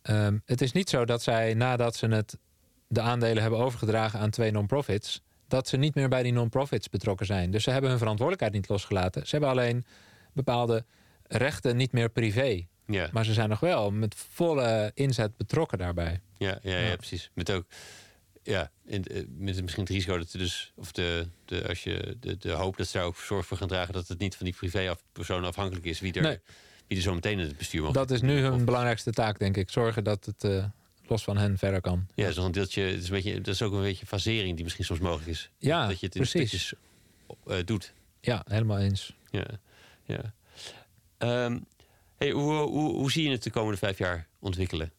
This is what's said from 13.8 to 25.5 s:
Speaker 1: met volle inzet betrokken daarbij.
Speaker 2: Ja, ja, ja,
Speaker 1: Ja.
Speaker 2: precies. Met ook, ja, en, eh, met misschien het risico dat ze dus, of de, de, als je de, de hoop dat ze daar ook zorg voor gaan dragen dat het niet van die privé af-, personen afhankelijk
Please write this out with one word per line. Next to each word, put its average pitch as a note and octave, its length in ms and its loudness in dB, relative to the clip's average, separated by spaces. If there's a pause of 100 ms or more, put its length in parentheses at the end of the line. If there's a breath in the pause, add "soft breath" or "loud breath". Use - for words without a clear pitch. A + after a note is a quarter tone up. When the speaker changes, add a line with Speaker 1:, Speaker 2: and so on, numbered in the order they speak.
Speaker 1:
met G#2+ 240 -2
volle A#2+ 760 2
inzet A#2+ 440 0
betrokken D3 400 0
daarbij. F2 440 -2 (160)
Speaker 2:
Ja, G2 240 -2
ja, F#2 160 -2
ja, F2 100 2
Speaker 1:
Ja. F2 80 2
Speaker 2:
precies. - 380 -10
Met F2+ 180 -2
ook, F#2 140 0 (800 loud breath)
ja, F2 280 -2 (160)
en, G2 160 -4
eh, - 200 -6 (140)
met F#2+ 240 -4
misschien F#2 220 -4
het F2+ 100 -4
risico F#2 240 -2
dat E2+ 120 -6
ze - 80 -10
dus, - 380 -4
of - 160 -16
de, F2 360 -2 (180)
de, F2 220 -4
als F2 160 -6
je F#2 360 -6
de, F#2 180 -6
de F#2 140 -6
hoop F#2 260 -2
dat F#2+ 100 -2
ze - 100 -4
daar F2 100 0
ook E2+ 100 -6
zorg G2 280 -4
voor F2+ 120 -6
gaan F#2 100 -4
dragen F2+ 260 -2
dat F2+ 140 -6
het F#2 120 -8
niet G2 160 -4
van F#2 100 -8
die F2+ 100 -2
privé F#2 340 -2
af-, E2+ 220 -6
personen F2+ 360 -4
afhankelijk F2+ 380 -4